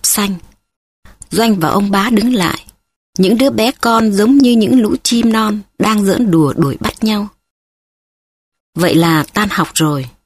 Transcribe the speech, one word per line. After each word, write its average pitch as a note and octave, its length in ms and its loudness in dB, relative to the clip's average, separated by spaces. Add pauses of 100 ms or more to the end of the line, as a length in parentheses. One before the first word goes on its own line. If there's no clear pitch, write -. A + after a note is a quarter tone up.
xanh. G3 320 -2 (960)
Doanh G#3 300 0
và D#3 100 0
ông G3+ 220 -2
Bá G3+ 180 -2
đứng A3+ 240 0
lại. F3+ 320 -2 (520)
Những F#3+ 200 2
đứa C4+ 120 2
bé A3 220 0
con A3+ 400 0
giống G#3+ 260 2
như B3 140 4
những A#3 300 4
lũ G#3 220 0
chim A#3 280 0
non G#3+ 300 -2 (180)
đang G#3 260 0
giỡn G3 260 0
đùa D#3 260 2
đuổi C#3+ 220 -2
bắt - 240 -6
nhau. G#3+ 240 -2 (1500)
"Vậy E3 200 0
là E3 380 2
tan G#3 180 -2
học E3+ 220 -4
rồi." C#3+ 360 -2 (160)